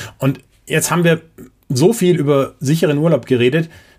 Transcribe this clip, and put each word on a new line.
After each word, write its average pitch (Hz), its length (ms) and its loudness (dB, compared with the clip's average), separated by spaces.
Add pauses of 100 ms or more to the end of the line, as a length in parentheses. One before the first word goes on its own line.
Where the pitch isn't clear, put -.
(180)
und 135 220 -2 (260)
jetzt 156 240 -4
haben 170 140 0
wir 165 180 2 (480)
so 151 240 2
viel 180 220 0
über 139 440 0
sicheren 151 380 0
Urlaub 151 300 0
geredet, 131 420 0 (300)